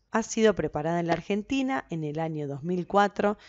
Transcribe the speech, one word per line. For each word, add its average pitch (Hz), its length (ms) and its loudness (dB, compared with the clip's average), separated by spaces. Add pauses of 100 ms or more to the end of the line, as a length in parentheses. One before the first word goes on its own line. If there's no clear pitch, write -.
Ha 220 140 0
sido 214 320 4
preparada 160 460 -2
en 170 60 -2
la 170 60 2
Argentina 262 760 -2
en 160 160 -4
el 147 140 -4
año 156 280 -4
dos 139 160 -8
mil 175 240 -2
cuatro 202 500 2 (120)